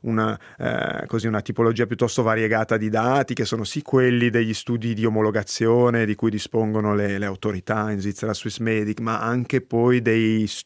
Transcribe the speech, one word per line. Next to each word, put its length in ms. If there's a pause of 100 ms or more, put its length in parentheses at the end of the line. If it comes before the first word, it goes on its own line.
una, 360 (200)
eh, 480
così, 220
una 140
tipologia 440
piuttosto 380
variegata 540
di 120
dati, 440
che 120
sono 180
sì 200
quelli 460
degli 240
studi 400
di 120
omologazione 1000
di 100
cui 160
dispongono 640
le, 240
le 60
autorità 680
in 80
Svizzera, 340
Swissmedic, 680
ma 200
anche 400
poi 400
dei 460 (180)